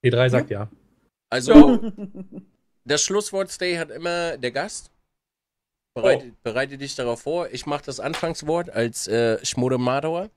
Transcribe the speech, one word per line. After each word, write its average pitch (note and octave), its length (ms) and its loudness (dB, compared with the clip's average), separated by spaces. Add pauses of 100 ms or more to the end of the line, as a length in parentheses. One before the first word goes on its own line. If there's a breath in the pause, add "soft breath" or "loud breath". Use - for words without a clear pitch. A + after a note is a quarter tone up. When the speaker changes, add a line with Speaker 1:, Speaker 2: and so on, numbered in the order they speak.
Speaker 1:
E B2 80 2
drei B2 200 2
sagt B2 200 0
Speaker 2:
Ja. G2+ 120 -6
Speaker 1:
ja. G#2+ 80 -10 (600)
Speaker 3:
Also, A#3 600 8 (460)
Speaker 2:
<laughs> - 480 -20
Speaker 3:
das C#3+ 180 0
Schlusswort, G3 480 -4
Stay, F3+ 260 -4
hat D#3 140 -8
immer E3+ 460 -6
der B2+ 140 -6
Gast. - 400 -8 (1040)
Bereite, C3+ 360 0
Speaker 1:
Oh. - 120 -20
Speaker 3:
bereite C3+ 340 -6
dich C#3 180 -12
darauf A#2+ 280 -4
vor. E3 280 -6
Ich B2 140 -12
mach D3 160 -4
das C3 180 -12
Anfangswort E3 720 -6
als, A#2 380 -4
äh, A2+ 380 0
Schmodemator. C3 920 -2